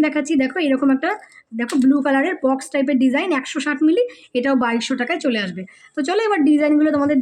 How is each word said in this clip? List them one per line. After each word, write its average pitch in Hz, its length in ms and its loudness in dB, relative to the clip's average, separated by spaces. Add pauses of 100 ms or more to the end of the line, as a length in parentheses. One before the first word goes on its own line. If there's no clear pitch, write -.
দেখাচ্ছি, 294 280 -2 (100)
দেখো 262 140 -4 (100)
এরকম 269 280 2
একটা, 320 140 -2 (500)
দেখো 233 240 -4
ব্লু 269 220 4
কালারের 285 300 0 (100)
বক্স 269 280 -2
টাইপের 277 300 0
ডিজাইন, 285 260 0 (100)
একশো 277 260 -8
ষাট 294 220 -2
মিলি, 370 160 2 (340)
এটাও 269 260 0
বাইশশো 233 380 -2
টাকায় 311 240 -4
চলে 233 200 0
আসবে। 180 160 -8 (340)
তো - 120 -6
চলো 381 200 0
এবার 403 120 0 (100)
ডিজাইনগুলো 302 460 4
তোমাদের 285 260 0